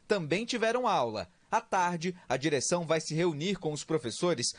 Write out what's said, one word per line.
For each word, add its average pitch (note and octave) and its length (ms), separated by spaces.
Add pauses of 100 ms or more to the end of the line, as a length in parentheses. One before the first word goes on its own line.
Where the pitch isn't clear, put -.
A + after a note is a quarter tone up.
também F#3+ 380
tiveram A#3 420
aula. A#2 400 (220)
À A3 100
tarde, F3 560 (100)
a C3+ 120
direção D#3 480
vai D#3+ 120
se D#3 160
reunir E3+ 420
com D3+ 180
os C#3+ 100
professores D3+ 760